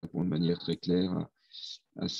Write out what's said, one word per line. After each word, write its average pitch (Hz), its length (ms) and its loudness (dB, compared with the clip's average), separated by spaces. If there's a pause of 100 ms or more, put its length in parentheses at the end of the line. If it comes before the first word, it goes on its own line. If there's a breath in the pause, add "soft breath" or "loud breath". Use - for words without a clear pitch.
réponds 82 220 -4
de 90 60 2
manière 85 280 4
très 85 200 -2
claire 90 340 2
à, 85 180 -2 (680 loud breath)
à, 92 100 -4 (120)